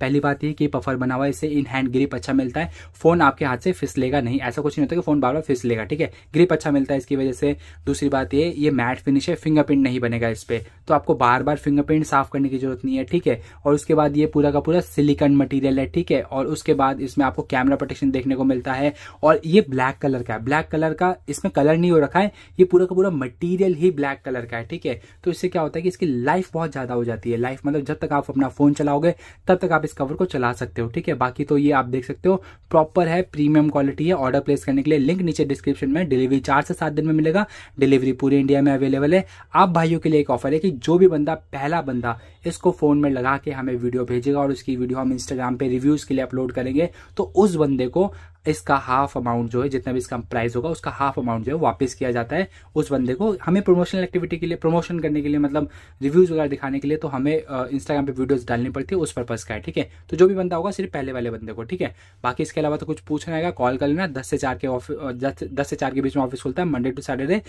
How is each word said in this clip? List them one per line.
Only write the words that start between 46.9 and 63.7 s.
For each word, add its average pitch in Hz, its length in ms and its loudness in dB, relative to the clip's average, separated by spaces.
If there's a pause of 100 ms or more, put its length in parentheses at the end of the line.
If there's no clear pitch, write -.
तो 208 60 -2 (140)
उस 190 180 6
बंदे 139 320 2
को 185 280 0 (320)
इसका 151 300 0
हाफ 135 400 0
अमाउंट 120 340 -2
जो 123 120 0
है, 143 60 -2
जितना 131 240 -4
भी 127 60 -2
इसका 123 180 -6
प्राइस 117 400 -4
होगा 123 120 -2
उसका 160 220 -6
हाफ 139 280 -2
अमाउंट 113 260 -4
जो 135 120 -2
है 165 60 -2
वापस 123 320 0
किया 127 160 -2
जाता 123 260 -2
है 190 120 -2 (260)
उस 151 180 0
बंदे 127 220 0
को। 196 300 0
हमें 190 180 2
प्रमोशनल 180 400 2
एक्टिविटी 175 360 -4
के 170 80 -6
लिए, 165 100 -4
प्रमोशन 165 440 -2
करने 151 220 -2
के 147 60 -4
लिए, 147 100 0
मतलब 147 300 0 (340)
रिव्यूज़ 165 300 4
वगैरह 156 160 0
दिखाने 139 300 -4
के 143 100 -4
लिए, 151 80 0
तो 156 120 -8
हमें, 143 340 0
अ, 131 240 -6
Instagram 139 400 -2
पे 139 60 -4
वीडियोज़ 127 340 -2
डालनी 120 240 -2
पड़ती 135 240 -6
है, 185 60 0
उस 147 120 -4
पर्पस 120 320 -6
का 110 100 -8
है, 107 60 -8
ठीक 165 180 -6
है। - 120 -4 (200)
तो 165 60 -6
जो 180 120 6
भी 196 60 0
बंदा 180 220 -4
होगा 180 140 -2
सिर्फ 190 220 -8
पहले 135 200 -6
वाले 120 180 -6
बंदे 110 220 -10
को, 117 100 -10
ठीक 180 180 -10
है। 143 140 -4 (300)
बाकी 123 180 -2
इसके 156 180 -4
अलावा 151 160 0
तो 147 100 -10
कुछ - 140 -6
पूछना 151 340 -6
रहेगा, 165 160 -2
कॉल 127 260 -2